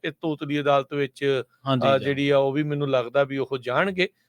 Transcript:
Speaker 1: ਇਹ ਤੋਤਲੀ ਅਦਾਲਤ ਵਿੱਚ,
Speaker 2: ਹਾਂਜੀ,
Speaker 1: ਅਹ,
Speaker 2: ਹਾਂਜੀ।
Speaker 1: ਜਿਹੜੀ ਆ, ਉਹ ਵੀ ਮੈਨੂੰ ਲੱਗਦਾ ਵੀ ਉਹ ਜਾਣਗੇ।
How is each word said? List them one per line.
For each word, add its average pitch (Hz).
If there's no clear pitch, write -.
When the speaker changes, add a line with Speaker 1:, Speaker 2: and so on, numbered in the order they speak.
Speaker 1:
ਇਹ 165
ਤੋਤਲੀ 147
ਅਦਾਲਤ 139
ਵਿੱਚ, 139
Speaker 2:
ਹਾਂਜੀ, 135
Speaker 1:
ਅਹ, 135
Speaker 2:
ਹਾਂਜੀ। 135
Speaker 1:
ਜਿਹੜੀ 143
ਆ, 139
ਉਹ 135
ਵੀ 151
ਮੈਨੂੰ 147
ਲੱਗਦਾ 131
ਵੀ 139
ਉਹ 135
ਜਾਣਗੇ। 175